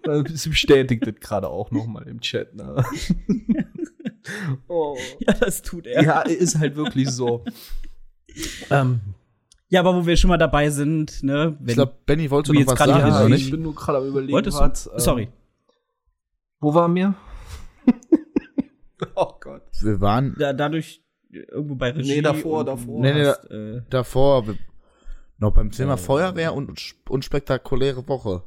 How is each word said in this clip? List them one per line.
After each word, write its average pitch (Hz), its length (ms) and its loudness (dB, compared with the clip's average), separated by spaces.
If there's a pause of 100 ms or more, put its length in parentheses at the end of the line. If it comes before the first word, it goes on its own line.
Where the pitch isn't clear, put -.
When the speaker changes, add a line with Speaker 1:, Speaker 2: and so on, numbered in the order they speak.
Speaker 1:
Das 151 440 -2
bestätigt 131 580 4
das 107 140 -6
gerade 98 300 -6
auch 92 200 -8
noch - 160 -4
mal 113 220 -10
im 120 120 -14
Chat, - 360 -8
ne? 113 340 -4
<laughs> - 40 -10 (1700)
Oh. 151 300 -4 (220)
Speaker 2:
Ja, - 140 0
das 202 280 -2
tut - 260 -12
er. 127 160 2
Speaker 1:
Ja, 151 180 4
ist 170 360 0
halt 147 180 0
wirklich 143 340 -2
so. 120 360 -4 (1300)
Ähm. 127 300 2 (680)
Speaker 2:
Ja, 180 120 4
aber 180 140 4
wo 175 120 0
wir 170 100 4
schon 185 120 6
mal 175 80 4
dabei 147 340 2
sind, 147 520 -2
ne, 147 380 0
Speaker 3:
Ich 127 60 -8
Speaker 2:
wenn 120 80 0
Speaker 3:
glaub, 135 300 0
Benny 143 260 0
wollte 143 160 0
Speaker 2:
du 139 60 2
Speaker 3:
noch 147 80 6
Speaker 2:
jetzt 131 100 4
Speaker 3:
was 120 60 2
Speaker 2:
gerade 143 160 6
Speaker 3:
sagen, 131 120 6
Speaker 2:
hier 110 80 6
Speaker 3:
oder 104 100 6
Speaker 1:
Ja, 110 60 6
Speaker 3:
nicht? 135 160 4
Speaker 1:
ich 135 60 -4
bin 156 100 -4
nur 156 140 -6
gerade 147 240 -2
am 135 80 -2
Überlegen, 135 260 -2
Speaker 2:
Wolltest 143 240 0
du? 143 40 4
Speaker 1:
was, - 260 4
ähm, - 120 -8
Speaker 2:
Sorry. 120 300 0 (1300)
Speaker 1:
Wo 147 140 0
waren 170 220 4
wir? 190 180 2 (720)
<laughs> 247 80 6 (1040)
<laughs> - 160 -10
Oh - 240 -2
Gott. - 240 -18 (180)
Speaker 3:
Wir 104 200 0
waren 113 360 0
Speaker 2:
Da, 139 160 -2
dadurch 151 500 -6 (280)
irgendwo 143 440 -10
bei 127 160 -2
Regie 139 240 -2
Speaker 1:
Nee, 147 60 2
davor, 156 400 -2
Speaker 2:
und 143 60 -2
Speaker 1:
davor. 131 340 -6
Speaker 3:
Nee, 135 120 4
nee, 147 120 2
Speaker 2:
hast, - 240 0
Speaker 3:
da, - 60 -16
Speaker 2:
äh, 110 340 -10
Speaker 3:
davor. 131 580 4
Wir, 98 100 -6 (800)
noch 107 160 2
beim 110 180 6
Thema 135 220 -2
Speaker 2:
äh, - 40 0
Speaker 3:
Feuerwehr 165 560 -2
und - 280 -8
sp-, - 280 -18
unspektakuläre 135 1000 -2
Woche. 120 400 -4